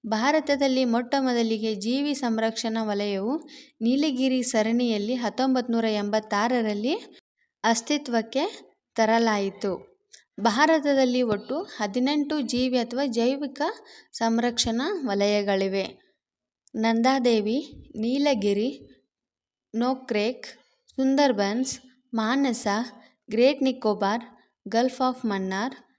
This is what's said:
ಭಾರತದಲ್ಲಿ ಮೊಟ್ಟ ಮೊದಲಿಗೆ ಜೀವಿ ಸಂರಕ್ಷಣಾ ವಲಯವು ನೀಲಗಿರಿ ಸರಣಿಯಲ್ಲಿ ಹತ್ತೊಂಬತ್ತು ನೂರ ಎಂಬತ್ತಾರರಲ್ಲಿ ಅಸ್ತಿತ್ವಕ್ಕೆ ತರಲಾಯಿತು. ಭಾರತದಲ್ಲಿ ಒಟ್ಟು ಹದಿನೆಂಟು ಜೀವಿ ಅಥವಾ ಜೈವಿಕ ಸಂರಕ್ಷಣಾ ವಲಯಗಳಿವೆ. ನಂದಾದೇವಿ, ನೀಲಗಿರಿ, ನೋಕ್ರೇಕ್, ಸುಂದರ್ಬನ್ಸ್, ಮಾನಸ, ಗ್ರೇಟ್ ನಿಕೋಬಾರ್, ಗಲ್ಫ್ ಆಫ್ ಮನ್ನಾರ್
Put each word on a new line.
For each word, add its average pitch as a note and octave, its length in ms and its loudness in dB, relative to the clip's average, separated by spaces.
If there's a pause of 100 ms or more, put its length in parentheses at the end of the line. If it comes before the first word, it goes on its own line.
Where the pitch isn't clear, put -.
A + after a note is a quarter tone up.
ಭಾರತದಲ್ಲಿ C4+ 760 2
ಮೊಟ್ಟ A#3+ 340 0
ಮೊದಲಿಗೆ A3+ 560 0
ಜೀವಿ C4 400 -2
ಸಂರಕ್ಷಣಾ A3+ 720 -2
ವಲಯವು G3+ 500 -2 (460)
ನೀಲಗಿರಿ C4 600 2
ಸರಣಿಯಲ್ಲಿ A3+ 720 0
ಹತ್ತೊಂಬತ್ತು B3+ 580 0
ನೂರ A3+ 120 2 (100)
ಎಂಬತ್ತಾರರಲ್ಲಿ G#3+ 1000 0 (720)
ಅಸ್ತಿತ್ವಕ್ಕೆ A#3 800 0 (520)
ತರಲಾಯಿತು. G#3+ 760 0 (680)
ಭಾರತದಲ್ಲಿ C4+ 840 4
ಒಟ್ಟು A3 340 -2 (160)
ಹದಿನೆಂಟು C#4 680 0
ಜೀವಿ B3 380 0
ಅಥವಾ A#3+ 280 -2
ಜೈವಿಕ C4 560 -2 (500)
ಸಂರಕ್ಷಣಾ A#3 760 0 (180)
ವಲಯಗಳಿವೆ. G3+ 840 0 (880)
ನಂದಾದೇವಿ, A3+ 840 2 (380)
ನೀಲಗಿರಿ, A#3 760 0 (1040)
ನೋಕ್ರೇಕ್, A#3+ 720 -2 (520)
ಸುಂದರ್ಬನ್ಸ್, C4 760 2 (380)
ಮಾನಸ, A#3 540 0 (640)
ಗ್ರೇಟ್ C4+ 340 4
ನಿಕೋಬಾರ್, A3+ 640 0 (420)
ಗಲ್ಫ್ A#3+ 360 0
ಆಫ್ B3+ 240 0
ಮನ್ನಾರ್ G3 480 -2 (240)